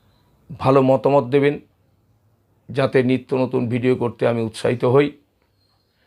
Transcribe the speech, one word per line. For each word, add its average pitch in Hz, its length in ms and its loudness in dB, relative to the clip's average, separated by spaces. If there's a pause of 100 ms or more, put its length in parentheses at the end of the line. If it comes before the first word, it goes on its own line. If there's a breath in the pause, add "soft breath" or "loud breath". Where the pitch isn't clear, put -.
(600)
ভালো 135 220 4
মতামত 135 420 2
দেবেন, 139 360 0 (1080)
যাতে 131 340 0
নিত্য 127 320 -2
নতুন 127 340 -4
ভিডিও 127 260 -2
করতে 120 320 -4
আমি 117 140 -2
উৎসাহিত 120 440 -4
হই। 139 260 2 (960)